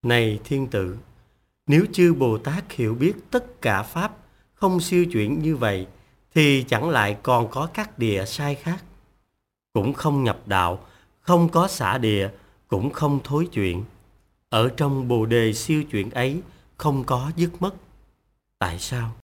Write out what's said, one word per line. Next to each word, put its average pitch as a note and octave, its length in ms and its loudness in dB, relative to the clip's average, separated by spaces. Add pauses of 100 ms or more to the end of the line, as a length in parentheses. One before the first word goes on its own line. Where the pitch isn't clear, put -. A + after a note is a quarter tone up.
Này A#2 420 2
thiên C3+ 220 -2
tử, G2 320 -4 (680)
nếu D#3+ 260 6
chư F3 220 6
Bồ B2 240 2
Tát D3+ 340 -6
hiểu A2+ 220 0
biết D3 180 2 (180)
tất - 320 -4
cả G2+ 200 0
pháp G3+ 340 -6 (380)
không F#3 260 0
siêu F3 320 2
chuyển A2+ 260 0
như D#3 180 0
vậy, G2+ 300 -2 (480)
thì C#3+ 280 4
chẳng B2 260 -2
lại G#2 340 2
còn A#2+ 280 2
có D3 240 -4
các G#3+ 240 -8
địa G#2 280 0
sai C#3+ 280 -4
khác. D#3+ 300 -6 (880)
Cũng A2+ 200 0
không C#3+ 320 0
nhập G#2+ 220 0
đạo, F2+ 400 0 (340)
không E3+ 280 4
có E3+ 200 2
xả A#2+ 300 -2
địa, G#2 320 2 (380)
cũng G#2 220 -2
không C#3+ 340 0
thối D#3 280 -2
chuyện. F#2+ 320 -2 (640)
Ở A#2 280 2
trong C3+ 320 -2
Bồ A2+ 180 2
Đề A2+ 260 2
siêu D3+ 380 -2
chuyện G#2 200 -2
ấy C3 300 -2 (360)
không C#3 280 -2
có C3 320 -4
dứt E3+ 260 -2
mất. F#3+ 120 -4 (840)
Tại F2+ 200 -4
sao? A#2 340 -6 (160)